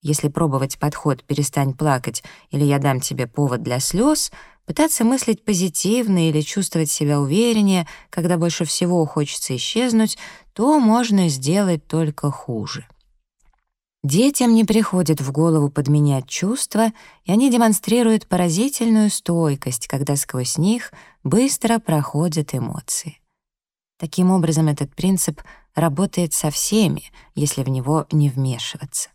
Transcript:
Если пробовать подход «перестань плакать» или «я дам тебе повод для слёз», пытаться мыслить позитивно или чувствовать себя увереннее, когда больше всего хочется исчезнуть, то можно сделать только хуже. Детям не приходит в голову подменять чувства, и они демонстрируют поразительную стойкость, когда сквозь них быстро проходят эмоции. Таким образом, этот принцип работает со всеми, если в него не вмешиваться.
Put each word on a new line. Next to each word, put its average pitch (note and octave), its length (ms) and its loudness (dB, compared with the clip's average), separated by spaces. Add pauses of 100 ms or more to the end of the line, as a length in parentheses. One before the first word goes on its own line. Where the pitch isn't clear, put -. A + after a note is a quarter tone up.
Если D3+ 280 -2
пробовать C3+ 500 -2
подход D3 460 -2
«перестань C#3 480 -2
плакать» B2+ 500 -2 (260)
или C#3+ 140 0
«я C#3+ 160 2
дам C3+ 220 0
тебе B2+ 260 -6
повод B2 360 -2
для B2 180 -2
слёз», C4+ 500 0 (340)
пытаться D4 380 0
мыслить A#3 400 0
позитивно F#3+ 880 0
или D3+ 100 2
чувствовать D#3+ 500 -2
себя D3 300 0
увереннее, G3 680 2 (200)
когда F3 280 -2
больше E3+ 260 0
всего E3+ 420 0
хочется - 480 -4
исчезнуть, A3 640 0 (360)
то D4 260 2
можно A3 480 4
сделать D#3+ 600 0
только D3+ 440 -2
хуже. C3+ 560 -8 (1160)
Детям A#3 520 2
не A3+ 100 6
приходит F#3 560 2
в C3+ 100 -4
голову D3+ 380 2
подменять C#3+ 580 0
чувства, A3 640 -2 (320)
и - 80 -4
они A#3+ 200 4
демонстрируют A3+ 720 2
поразительную G#3+ 840 2
стойкость, D3+ 760 -2
когда C#3 280 -2
сквозь - 420 -4
них G#3 340 0 (320)
быстро A3+ 540 0
проходят D#3 800 -2
эмоции. - 680 -8 (800)
Таким F3+ 320 0
образом, D#3+ 380 2
этот C#3 260 -4
принцип F3 480 -2 (320)
работает E3 580 0
со - 160 -2
всеми, D#3+ 600 -2 (240)
если C#3+ 260 -2
в C3 80 -2
него C3 420 -2
не D3 200 2
вмешиваться. - 840 -6